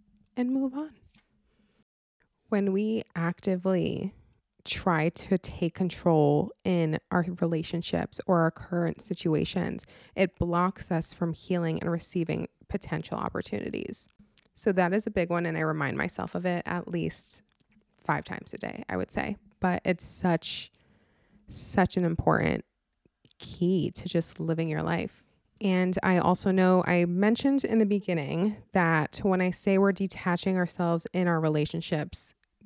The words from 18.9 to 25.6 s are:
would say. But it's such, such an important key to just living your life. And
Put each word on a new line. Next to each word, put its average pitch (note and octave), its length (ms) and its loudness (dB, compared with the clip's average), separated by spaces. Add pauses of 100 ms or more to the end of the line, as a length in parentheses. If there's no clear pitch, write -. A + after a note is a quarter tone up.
would - 120 -6
say. - 280 -4 (220)
But F3+ 220 0
it's F3 220 0
such, - 640 -2 (800)
such - 480 0
an F3+ 80 0
important D#3+ 580 2 (760)
key F3+ 540 -2
to - 140 -10
just - 320 -4
living E3 300 -2
your D#3 140 -2
life. E3 420 -4 (340)
And F#3 440 2